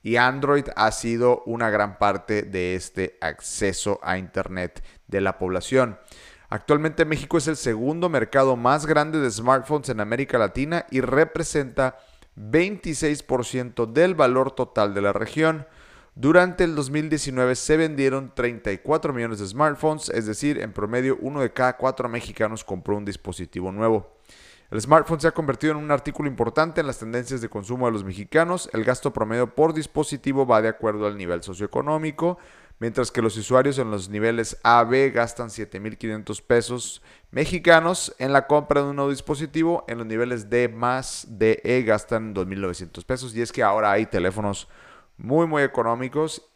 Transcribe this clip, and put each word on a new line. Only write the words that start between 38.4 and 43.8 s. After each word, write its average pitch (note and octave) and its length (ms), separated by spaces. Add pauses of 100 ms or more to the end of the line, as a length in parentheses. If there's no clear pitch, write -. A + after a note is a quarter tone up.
compra D3 360
de C#3+ 60
un C#3+ 80
nuevo C#3 140
dispositivo, D3+ 800
en A#2 80
los A#2 100
niveles A2 440
D A#2+ 180
más, A#2+ 640
D, A2 340
E B2+ 200
gastan G#2+ 500
dos F#2 120
mil F#2+ 140
novecientos F2+ 460
pesos. B2+ 280
Y A2+ 60
es A#2 120
que C3 100
ahora G#2 300